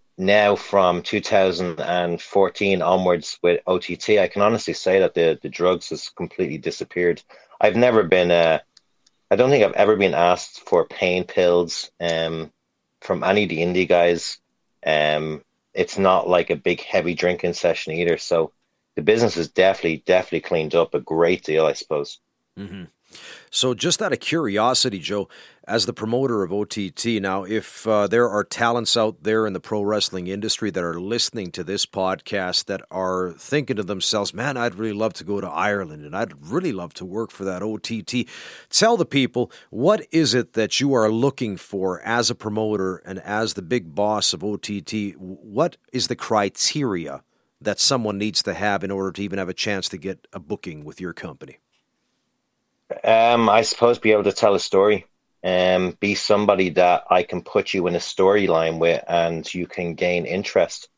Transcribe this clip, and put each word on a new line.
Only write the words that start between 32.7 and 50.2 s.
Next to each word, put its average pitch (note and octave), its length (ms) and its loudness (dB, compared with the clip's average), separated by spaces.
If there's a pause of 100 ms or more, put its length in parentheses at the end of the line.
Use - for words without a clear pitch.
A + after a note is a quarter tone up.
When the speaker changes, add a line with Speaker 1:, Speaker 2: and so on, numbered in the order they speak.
Speaker 2:
are F#2 400 -2
thinking B2+ 460 -4
to G#2 60 -4
themselves, G2 480 -2
"Man, B2+ 260 -6
I'd A#2 180 -4
really G#2+ 180 -6
love G#2+ 200 -2
to - 100 -16
go G2 180 -4
to F2 60 -8
Ireland, D#2+ 580 -4
and D2+ 100 -12
I'd E2+ 360 -8
really E3+ 200 -2
love F2 240 -8
to F#2 100 -12
work G2+ 260 -8
for - 140 -12
that F#2 180 -4
O A2 140 -4
T A2 260 -8
T." B2 240 -4 (420)
Tell A3+ 260 4
the F3 100 0
people, B2+ 460 0 (200)
what D#3+ 400 2
is D3 240 2
it A#2+ 180 0
that A2 260 0
you C#3 140 2
are A2 160 4
looking A2+ 480 -2
for F#2 440 -6
as A#2 280 0
a A#2 60 -4
promoter G#2 600 -2
and F#2+ 200 -14
as G#2+ 380 -4
the F#2+ 80 -10
big E2 320 -4
boss G#2 380 0
of E2+ 100 -8
O G#2 120 -4
T G2+ 260 -8
T? G#2 320 -6
What G#2 640 -6 (140)
is B2 180 -4
the A#2+ 60 -4
criteria G2+ 1080 -2 (360)
that G2+ 200 -4
someone A2 400 0
needs G#2+ 240 -2
to G2 100 -4
have G2 300 -2
in G2 80 -6
order F#2+ 220 -4
to G2 100 -8
even G2 160 -6
have F#2 100 -6
a F#2 60 -8
chance G2+ 340 -4
to F#2+ 80 -10
get F2+ 340 -12